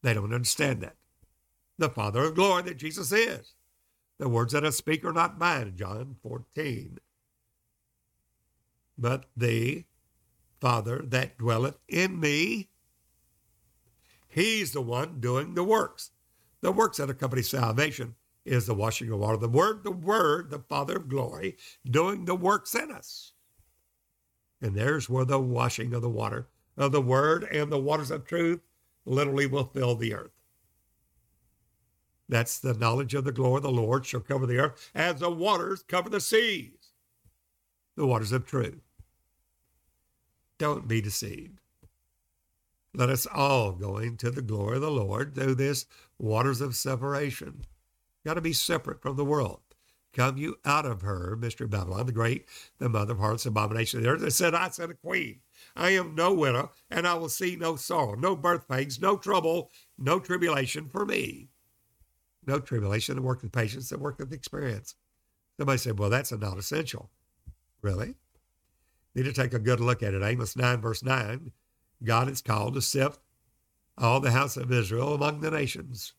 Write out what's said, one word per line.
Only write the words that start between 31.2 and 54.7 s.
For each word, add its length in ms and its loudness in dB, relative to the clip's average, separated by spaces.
That's 300 0
the 160 -2
knowledge 400 0
of 100 0
the 80 -2
glory 260 2
of 60 -2
the 80 0
Lord 320 2
shall 180 -6
cover 260 -2
the 100 0
earth 380 -2
as 240 0
the 100 0
waters 540 0
cover 260 -2
the 100 0
seas. 720 0
The 120 2
waters 240 2
of 160 0
truth. 340 -2
Don't 300 -2
be 140 2
deceived. 580 -8
Let 140 2
us 180 0
all 460 2
go 240 -4
into 340 -4
the 100 -6
glory 360 0
of 40 0
the 80 -2
Lord 460 -2
through 200 2
this 300 0
waters 440 2
of 140 -4
separation. 880 -4
Gotta 180 -2
be 120 0
separate 500 -2
from 140 -2
the 80 0
world. 360 0
"Come 240 2
you 280 -6
out 200 4
of 180 -4
her, 320 -4
Mystery 320 -6
Babylon, 400 -2
the 40 -2
great, 360 0
the 100 0
mother 240 0
of 60 -4
harlots, 260 0
abomination 540 0
of 60 0
the 40 4
earth." 140 2
It 80 0
said, 240 2
"I 140 2
said 200 -8